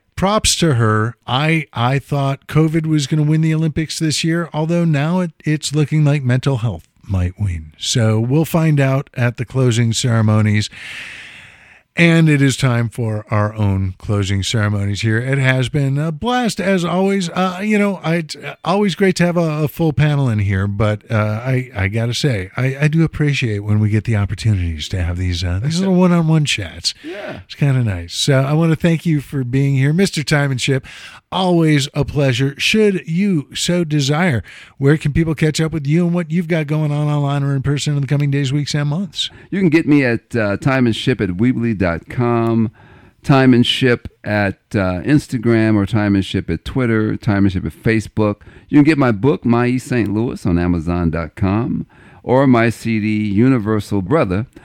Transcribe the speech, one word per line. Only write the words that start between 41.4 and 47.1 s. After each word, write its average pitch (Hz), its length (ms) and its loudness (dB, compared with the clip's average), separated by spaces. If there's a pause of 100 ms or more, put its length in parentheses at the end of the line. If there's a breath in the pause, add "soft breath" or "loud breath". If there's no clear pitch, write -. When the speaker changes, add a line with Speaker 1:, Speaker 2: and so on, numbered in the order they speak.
Speaker 2:
dot 82 280 -2
com, 117 600 0 (540 soft breath)
Time 131 300 6
and 120 120 4
Ship 120 420 0 (180)
at, 104 340 -2 (140)
uh, 92 280 0
Instagram, 113 760 2
or 98 80 2
Time 104 300 0
and 95 80 2
Ship 90 260 -4
at 82 160 -6
Twitter, 110 500 -2